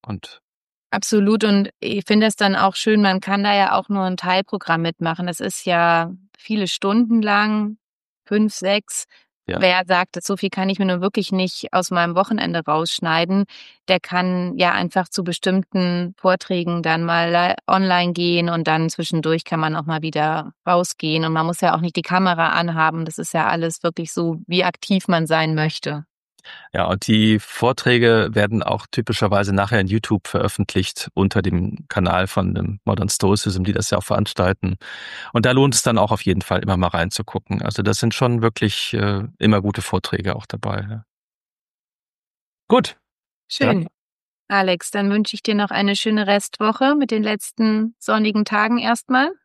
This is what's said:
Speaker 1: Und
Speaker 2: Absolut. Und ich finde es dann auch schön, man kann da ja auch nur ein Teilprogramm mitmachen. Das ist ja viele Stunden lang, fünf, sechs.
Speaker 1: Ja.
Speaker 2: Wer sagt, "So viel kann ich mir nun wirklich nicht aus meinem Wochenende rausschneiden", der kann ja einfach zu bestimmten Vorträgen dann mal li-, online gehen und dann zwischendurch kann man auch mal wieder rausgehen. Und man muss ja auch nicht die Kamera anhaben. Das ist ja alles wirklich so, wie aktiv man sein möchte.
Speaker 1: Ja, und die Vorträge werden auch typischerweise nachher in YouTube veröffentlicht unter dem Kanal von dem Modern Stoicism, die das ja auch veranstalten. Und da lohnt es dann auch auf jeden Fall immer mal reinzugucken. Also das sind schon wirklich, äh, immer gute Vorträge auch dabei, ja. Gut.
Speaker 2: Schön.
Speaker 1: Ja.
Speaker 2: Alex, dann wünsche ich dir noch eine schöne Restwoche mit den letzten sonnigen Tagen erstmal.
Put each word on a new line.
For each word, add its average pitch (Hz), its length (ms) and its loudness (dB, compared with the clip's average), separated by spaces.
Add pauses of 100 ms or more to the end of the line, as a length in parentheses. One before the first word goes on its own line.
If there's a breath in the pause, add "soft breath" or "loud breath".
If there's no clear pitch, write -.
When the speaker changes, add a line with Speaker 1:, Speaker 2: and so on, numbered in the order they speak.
Speaker 1:
Und - 360 -12 (540)
Speaker 2:
Absolut. 208 480 2
Und 202 280 2 (100)
ich - 240 -4
finde 214 220 4
es 208 100 -2
dann 196 180 2
auch 196 200 2
schön, 214 260 2
man 190 180 2
kann 202 240 -2
da 208 100 2
ja 202 240 2
auch 190 120 -4
nur 196 140 -2
ein 185 120 -2
Teilprogramm 180 680 -2
mitmachen. 165 460 -4
Das 175 140 -8
ist - 240 -8
ja 170 480 2 (240)
viele 208 300 -2
Stunden 220 540 2
lang, 208 560 0 (480)
fünf, 214 280 2
sechs. 196 500 -4 (420 soft breath)
Speaker 1:
Ja. - 140 -2
Speaker 2:
Wer 185 260 4
sagt, 180 380 0
"So 196 140 -2
viel 196 120 -2
kann 190 200 -2
ich 196 100 -4
mir 196 60 2
nun 180 160 0
wirklich 196 320 -2
nicht 185 400 -2
aus 185 180 0
meinem 175 240 0
Wochenende 170 500 0
rausschneiden", 170 760 0 (460 loud breath)
der 185 100 4
kann 180 580 -2
ja 175 140 4
einfach 175 380 -2
zu 185 160 -4
bestimmten 180 920 -2
Vorträgen 175 640 -2
dann 160 220 0
mal 170 260 0
li-, 175 260 2 (120)
online 180 460 2
gehen 175 360 0
und 165 160 -2
dann 160 240 2
zwischendurch 160 540 -2
kann 165 160 -4
man 156 160 -2
auch 160 100 -6
mal 160 160 -4
wieder 156 520 -2 (120)
rausgehen. 165 600 0
Und 160 80 0
man 160 120 0
muss 170 140 -4
ja 175 160 4
auch 160 60 -2
nicht 170 160 -4
die 165 60 -4
Kamera 175 480 2
anhaben. 165 520 0
Das 160 140 -8
ist 165 160 -8
ja 160 140 2
alles 165 360 -2
wirklich 165 300 -4
so, 165 240 -2 (100)
wie 175 160 0
aktiv 185 460 0
man 165 180 2
sein 160 280 2
möchte. 156 500 -2 (680 loud breath)
Speaker 1:
Ja, 85 120 0
und 92 220 -2
die 107 320 4
Vorträge 117 920 2
werden 107 320 0
auch - 260 -4
typischerweise 101 640 0
nachher 101 260 2
in 95 80 0
YouTube 107 400 -2
veröffentlicht - 840 -2
unter 98 280 2
dem 90 460 -2
Kanal 90 400 0
von 92 260 0
dem 92 320 -4
Modern 107 240 0
Stoicism, 98 540 0
die 98 100 0
das - 160 -2
ja 95 80 2
auch 92 60 -2
veranstalten. 95 760 0 (560 loud breath)
Und 120 120 2
da 127 60 6
lohnt 135 240 4
es - 60 2
dann 117 160 2
auch 98 140 2
auf 104 100 0
jeden 113 200 0
Fall 92 200 -2
immer 92 160 0
mal 90 100 2
reinzugucken. 98 720 -4
Also 104 200 -4
das 104 180 0
sind 117 140 0
schon 120 280 0
wirklich, 110 520 -2
äh, 101 300 -2 (140)
immer 104 240 4
gute 101 200 -2
Vorträge 95 540 -4
auch - 100 -12
dabei, 101 440 -6
ja. 110 160 -12 (1600)
Gut. - 300 2 (500)
Speaker 2:
Schön. 214 360 0
Speaker 1:
Ja. 165 40 -8 (600)
Speaker 2:
Alex, 190 440 0
dann 202 200 0
wünsche 208 240 0
ich - 80 -14
dir 214 120 0
noch 202 160 0
eine 202 240 0
schöne 214 320 0
Restwoche 220 680 2
mit 277 160 0
den 214 120 0
letzten 214 760 -2
sonnigen 214 460 0
Tagen 220 340 0
erstmal. 254 520 0 (140)